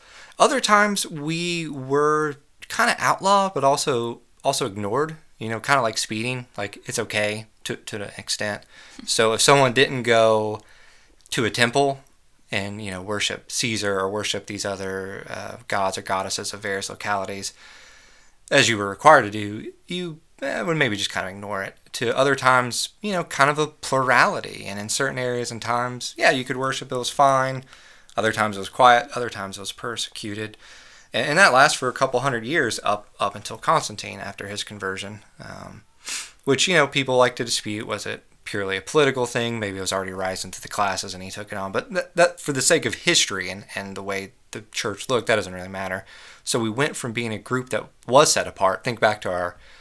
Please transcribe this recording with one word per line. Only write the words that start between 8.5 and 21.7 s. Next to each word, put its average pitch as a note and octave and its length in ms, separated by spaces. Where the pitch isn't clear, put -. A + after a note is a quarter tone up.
So A2+ 260
if G#2+ 80
someone C#3 320
didn't C3 300
go A2 580
to A#2+ 140
a G#2 60
temple C3+ 500
and, G2+ 340
you G2 60
know, F#2 120
worship G2 480
Caesar G2+ 480
or F#2+ 100
worship G#2 380
these G2+ 180
other, F#2+ 640
uh, G2+ 280
gods G2 300
or G2+ 40
goddesses F#2+ 500
of G2+ 80
various G2+ 280
localities, G2 640
as C3 180
you A2+ 100
were G2+ 100
required C#3 340
to G#2 80
do, G#2+ 420
you, F3 340
eh, C4+ 200
would E3+ 140
maybe B2+ 200
just G2 160
kinda F#2 160
ignore G2+ 340
it. - 140